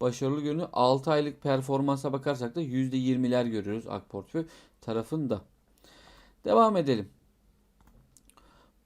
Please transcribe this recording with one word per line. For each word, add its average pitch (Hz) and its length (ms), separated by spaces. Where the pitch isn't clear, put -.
başarılı 135 400
görünüyor. 151 320
Altı 135 380
aylık 147 300
performansa 135 720
bakarsak 131 420
da 170 60
yüzde 131 360
yirmiler 127 480
görüyoruz 110 420
AK 101 220
portföy 156 360
tarafında. 113 600
Devam 220 320
edelim. 127 320